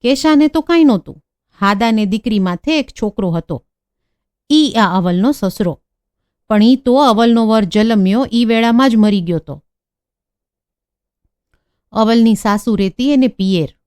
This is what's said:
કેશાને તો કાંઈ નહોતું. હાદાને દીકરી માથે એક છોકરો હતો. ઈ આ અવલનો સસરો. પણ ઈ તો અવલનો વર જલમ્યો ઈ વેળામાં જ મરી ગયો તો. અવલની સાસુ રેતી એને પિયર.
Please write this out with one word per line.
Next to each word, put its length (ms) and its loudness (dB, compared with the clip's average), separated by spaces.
કેશાને 460 2
તો 140 -2
કાંઈ 220 2
નહોતું. 400 -2
હાદાને 460 0
દીકરી 340 -4
માથે 400 -2
એક 100 -6
છોકરો 300 -4
હતો. 340 -8
ઈ 220 2
આ 240 0
અવલનો 340 0
સસરો. 500 -6
પણ 140 2
ઈ 120 4
તો 200 -2
અવલનો 520 2
વર 160 2
જલમ્યો 720 0
ઈ 120 0
વેળામાં 440 2
જ 60 0
મરી 260 2
ગયો 180 -4
તો. 240 -18
અવલની 440 2
સાસુ 400 -2
રેતી 340 -4
એને 180 2
પિયર. 480 -4